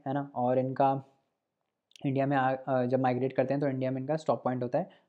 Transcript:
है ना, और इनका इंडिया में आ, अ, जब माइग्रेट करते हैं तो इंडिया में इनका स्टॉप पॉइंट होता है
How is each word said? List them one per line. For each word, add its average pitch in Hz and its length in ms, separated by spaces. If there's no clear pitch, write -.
है 135 80
ना, 143 200
और 123 240
इनका 135 460
इंडिया 135 200
में 143 100
आ, 131 180
अ, 131 320
जब 131 140
माइग्रेट 131 320
करते 135 220
हैं 143 60
तो 147 80
इंडिया 131 220
में 131 100
इनका 143 160
स्टॉप 127 280
पॉइंट 127 180
होता 123 160
है 185 120